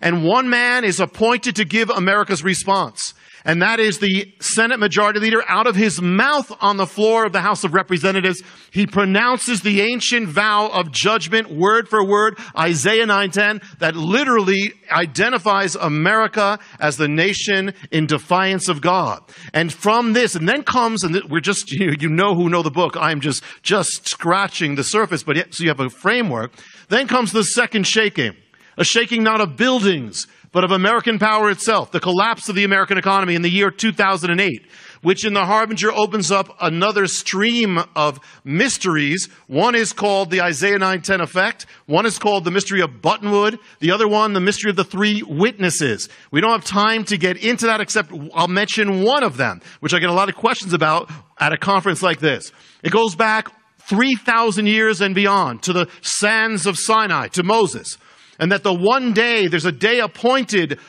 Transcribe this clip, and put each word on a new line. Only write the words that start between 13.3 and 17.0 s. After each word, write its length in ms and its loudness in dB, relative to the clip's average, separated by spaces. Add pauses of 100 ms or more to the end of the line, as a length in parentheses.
ten, 280 0 (200)
that 160 0
literally 800 0 (180)
identifies 840 0
America 880 0 (180)
as 200 -2
the 100 0